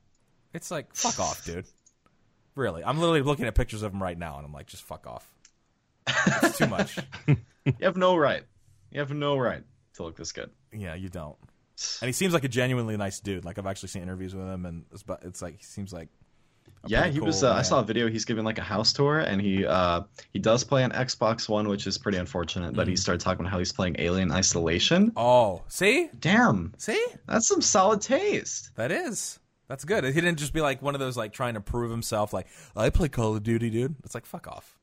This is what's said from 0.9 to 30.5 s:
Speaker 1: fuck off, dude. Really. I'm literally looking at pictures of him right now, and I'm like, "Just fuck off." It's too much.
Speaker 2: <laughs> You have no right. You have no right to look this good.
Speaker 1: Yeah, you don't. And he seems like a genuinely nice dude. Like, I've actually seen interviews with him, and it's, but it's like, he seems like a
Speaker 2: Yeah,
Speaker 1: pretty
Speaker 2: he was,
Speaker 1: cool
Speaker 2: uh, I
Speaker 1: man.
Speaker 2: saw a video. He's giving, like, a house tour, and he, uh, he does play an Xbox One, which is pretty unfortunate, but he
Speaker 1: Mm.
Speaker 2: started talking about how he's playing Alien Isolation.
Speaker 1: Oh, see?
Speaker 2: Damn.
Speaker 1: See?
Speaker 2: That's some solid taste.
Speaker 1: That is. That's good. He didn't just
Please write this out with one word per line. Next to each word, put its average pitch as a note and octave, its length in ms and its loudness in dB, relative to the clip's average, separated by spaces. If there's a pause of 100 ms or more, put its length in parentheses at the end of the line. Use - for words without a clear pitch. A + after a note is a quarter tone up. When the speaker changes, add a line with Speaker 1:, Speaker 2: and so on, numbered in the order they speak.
Speaker 1:
fuck - 260 -2
off, D#2 240 -4
dude. E2+ 220 -10 (880)
Really. F#2+ 300 -4
I'm C3+ 140 0
literally E3 240 4
looking C3+ 240 0
at G#2+ 80 -4
pictures A2 280 0
of G#2 100 -4
him G2 100 -6
right F2+ 140 -4
now, E2 200 -10
and D2 100 -14
I'm D2 60 -14
like, C#2+ 160 -16
"Just - 160 -18
fuck - 240 -14
off." A#1+ 200 -16 (800)
It's - 520 2
too - 100 4
much. - 300 -4 (280)
Speaker 2:
<laughs> D3 120 6 (280)
You C3+ 200 0
have F3+ 100 2
no F#3 180 4
right. B2 280 2 (480)
You C#3 100 -6
have C#3 100 -6
no C#3+ 280 0
right G2+ 240 0 (320)
to - 80 -12
look E2 140 -12
this - 160 -12
good. - 180 -12 (200)
Speaker 1:
Yeah, G2 240 -10
you F#2 140 -10
don't. D#2+ 280 -12 (680)
And A#2+ 60 -2
he B2+ 40 0
seems F#3 220 2
like C#3 100 2
a C3+ 40 -2
genuinely B2 500 0
nice G2 220 -4
dude. F#2+ 220 -4
Like, E2+ 160 -12
I've G2 80 -8
actually F#2+ 220 -8
seen F#2 140 -10
interviews F#2 320 -8
with F#2+ 120 -10
him, F#2 200 -8
and E2 260 -12
it's, - 100 -18
but - 220 -10
it's F2+ 160 -14
like, E2+ 160 -10
he - 80 -20
seems G2 260 -12
like E2 200 -14 (720)
a - 60 -10
Speaker 2:
Yeah, A#2 140 4
Speaker 1:
pretty D#3 100 0
Speaker 2:
he D3 60 0
was, - 200 0
Speaker 1:
cool C3 80 6
Speaker 2:
uh, A2 40 6
I F2+ 40 4
Speaker 1:
man. B2+ 80 2
Speaker 2:
saw C#3+ 160 4
a - 20 2
video. A2+ 280 0
He's A2 160 -4
giving, A2+ 180 -2
like, A2 140 -2
a F#2 40 -6
house G2+ 300 0
tour, D3 260 2
and G2 220 2
he, G2 240 2
uh, F2 380 4 (280)
he G#2 100 -6
does A2+ 220 6
play C3 220 4
an A#2+ 80 0
Xbox A2+ 560 0
One, G#2+ 220 2
which G2 160 -2
is G2 100 -2
pretty G2 220 -2
unfortunate, F2 560 -4
but F2+ 120 2
he F#2+ 60 2
Speaker 1:
Mm. F#2 60 0
Speaker 2:
started F2 240 0
talking F#2 180 0
about F2+ 120 -4
how F#2 80 -2
he's E2+ 120 -2
playing F2+ 260 -2
Alien F2+ 320 2
Isolation. F#2 880 2
Speaker 1:
Oh, A#2 520 4
see? C4+ 420 2 (100)
Speaker 2:
Damn. D3+ 560 4
Speaker 1:
See? F#4+ 260 -2 (240)
Speaker 2:
That's - 220 2
some F4+ 140 4
solid G#3 400 4
taste. - 720 -2
Speaker 1:
That B2 160 -2
is. C#4 460 -6 (300)
That's C3+ 180 -12
good. F#3 180 2
He C3+ 80 0
didn't E3+ 240 2
just C#3+ 160 -6